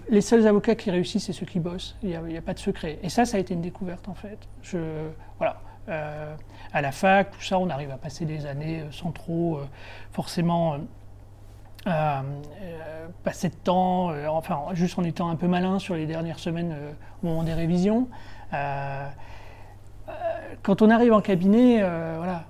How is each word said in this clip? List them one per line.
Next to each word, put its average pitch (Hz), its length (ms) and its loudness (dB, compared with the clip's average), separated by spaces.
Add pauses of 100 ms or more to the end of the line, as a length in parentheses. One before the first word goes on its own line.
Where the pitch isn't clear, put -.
(100)
les 208 100 8
seuls 220 260 8
avocats 214 300 6
qui - 160 -2
réussissent, 180 320 2
c'est 190 80 -2
ceux 170 140 -8
qui - 120 -2
bossent. 175 460 -4
Il 196 60 -2
y 170 40 -2
a, 165 140 -4
il 165 40 -4
y 160 40 -4
a 170 60 -6
pas 185 120 -4
de - 60 -8
secret. 170 420 -4
Et 180 60 -2
ça, 240 160 4
ça 240 140 0
a - 20 4
été 185 140 -2
une 170 80 -2
découverte 175 440 -8
en 185 80 -8
fait. 208 240 -12 (240)
Je, 160 460 -4 (300)
voilà. - 240 0 (260)
Euh, 151 480 -6 (360)
à 156 100 0
la 139 100 -2
fac, 196 400 6
tout - 80 -16
ça, - 180 0
on 185 100 2
arrive 143 220 -4
à 135 60 -8
passer 156 280 -6
des 151 220 -4
années, 156 340 -4
euh, 151 120 -10
sans - 180 -6
trop, 170 460 -2
euh, 143 100 -6 (460)
forcément, 170 600 2
euh, 143 40 -4 (1080)
euh, 156 320 2 (420)
euh, 160 440 -10 (180)
passer - 240 0
de - 60 -4
temps, 185 560 2
euh, 147 180 -4
enfin, 160 320 0 (140)
juste 175 260 2
en 180 40 2
étant 170 260 0
un 160 60 0
peu 180 120 0
malin 185 320 2
sur 185 160 -2
les 156 100 -2
dernières 160 320 -4
semaines, 170 340 -2
euh, 147 200 -8 (320)
au 175 40 0
moment 165 140 0
des 165 120 0
révisions. 175 520 4 (460)
Euh, 139 560 -4 (1000)
euh, - 40 -10 (500)
quand 196 200 2
on 214 80 10
arrive 233 220 8
en 214 80 8
cabinet, 208 600 6
euh, 165 380 0
voilà, 175 320 -4